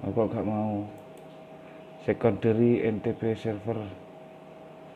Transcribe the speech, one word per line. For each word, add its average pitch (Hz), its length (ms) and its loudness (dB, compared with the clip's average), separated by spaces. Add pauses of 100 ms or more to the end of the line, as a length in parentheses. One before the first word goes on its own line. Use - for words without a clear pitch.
Aku 104 240 2
gak 107 160 0
mau 107 400 0 (1200)
secondary 113 800 6
N 107 160 2
T 117 100 0
P 113 220 0
server, 110 480 -4 (1120)